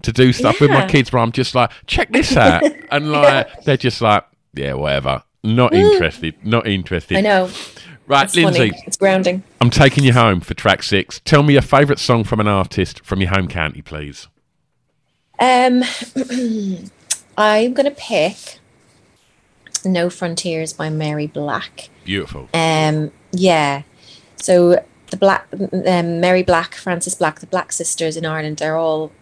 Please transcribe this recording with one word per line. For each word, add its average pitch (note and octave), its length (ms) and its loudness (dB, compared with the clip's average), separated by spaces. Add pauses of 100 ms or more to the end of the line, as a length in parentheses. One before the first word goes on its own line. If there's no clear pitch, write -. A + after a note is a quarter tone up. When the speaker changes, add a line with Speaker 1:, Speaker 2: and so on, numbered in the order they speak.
Speaker 1:
to A2+ 100 -6
do B2+ 220 6
stuff - 260 0
with D3 120 6
my - 80 4
Speaker 2:
Yeah. - 80 0
Speaker 1:
kids C#3 260 2
where B2 80 2
I'm A2+ 100 0
just - 240 -4
like, B2 160 0 (160)
"Check - 240 -2
this B3+ 240 0
out." F2+ 280 4 (140)
Speaker 2:
<laughs> - 140 -12
Speaker 1:
And, D3 200 -2
like, C#3+ 360 4
Speaker 2:
Yeah. - 80 -20 (100)
Speaker 1:
they're C3+ 120 2
just - 240 -4
like, G#2 240 2 (300)
"Yeah, C#2 180 -6
whatever. C#2 480 -2 (220)
Not A#2 300 2
Speaker 2:
Mm. G4+ 200 6
Speaker 1:
interested. E2 400 -2 (100)
Not A2 240 0
interested." F#2 500 -4
Speaker 2:
I G2 40 0
know. F#3 280 0 (580)
Speaker 1:
Right, C#3 160 4
Speaker 2:
It's - 100 -4
funny. E3+ 120 4 (120)
Speaker 1:
Lindsay. A2 300 -2
Speaker 2:
It's - 100 -8
grounding. F#3+ 460 0 (180)
Speaker 1:
I'm A#2+ 80 4
taking C#3 340 4
you B2+ 100 4
home A2 280 4
for - 140 -10
track - 260 0
six. - 440 -2
Tell D3 180 4
me D3 100 4
your C3+ 80 6
favourite C#3 380 2
song A#2 240 0
from G#2+ 160 -2
an G#2+ 80 0
artist F#2+ 580 -2
from F#2+ 160 -4
your F2+ 80 -2
home F#2+ 180 0
county, D#2 360 -8
please. D2+ 440 -14 (1080)
Speaker 2:
Um, B3 460 4 (320)
<clears throat> A3 720 -6 (480)
I'm G#3+ 380 2
gonna C#4+ 160 0
pick G3 680 -4 (1300)
No F3+ 240 -2
Frontiers E3+ 640 -8
by D#3 160 -8
Mary D3+ 380 -6
Black. D3 640 -10 (140)
Speaker 1:
Beautiful. E2+ 480 -8
Speaker 2:
Um, D#3 600 0 (200)
yeah. D#3 520 0 (540)
So F3 460 4 (280)
the F#3+ 60 -8
Black, G3 360 0
um, F3+ 680 -2
Mary F#3 220 2
Black, F3 320 -2
Frances F3+ 400 -8
Black, D#3 280 -4
the - 60 -20
Black - 240 -6
sisters E3 460 -6
in E3 80 -8
Ireland, D#3 320 -6
they're D#3 200 -4
all D#3 340 -2 (100)